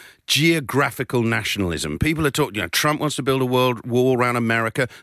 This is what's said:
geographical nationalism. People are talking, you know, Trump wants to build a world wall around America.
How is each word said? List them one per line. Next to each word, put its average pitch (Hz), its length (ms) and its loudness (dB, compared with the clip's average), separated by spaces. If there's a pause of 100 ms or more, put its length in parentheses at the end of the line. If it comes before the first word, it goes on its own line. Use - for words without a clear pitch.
(260)
geographical 139 960 0
nationalism. 92 760 -2
People 160 260 0
are 143 60 2
talking, 117 240 -2
you 107 60 -4
know, 87 80 -4
Trump 151 320 0
wants 147 160 -4
to 147 40 -6
build 135 200 0
a 131 40 2
world 127 400 0
wall 123 320 2
around 123 200 2
America. 113 500 0 (160)